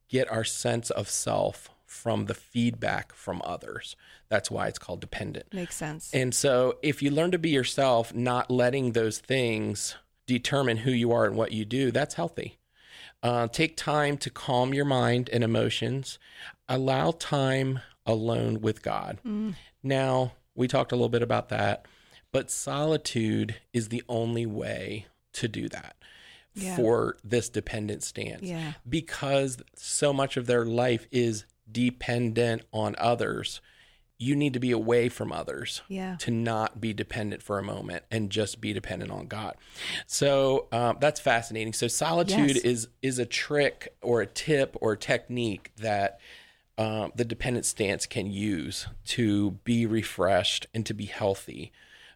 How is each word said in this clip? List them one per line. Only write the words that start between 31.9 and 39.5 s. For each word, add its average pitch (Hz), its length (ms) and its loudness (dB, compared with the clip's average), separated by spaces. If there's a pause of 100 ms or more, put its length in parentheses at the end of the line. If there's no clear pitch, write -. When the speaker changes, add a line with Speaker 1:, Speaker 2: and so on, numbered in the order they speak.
Speaker 1:
on 107 240 0
others, - 640 0 (580)
you 131 160 0
need 143 180 2
to 123 60 -2
be 123 120 0
away 117 380 4
from - 220 -4
others 73 560 -8
Speaker 2:
Yeah. 190 320 -8
Speaker 1:
to - 100 -4
not 113 500 0
be 110 140 -2
dependent 104 480 -6
for 104 160 -4
a 98 60 -2
moment 101 480 -8
and 110 180 -2
just - 320 -2
be 110 120 -2
dependent 98 380 -6
on 101 160 -10
God. 104 280 -8 (500)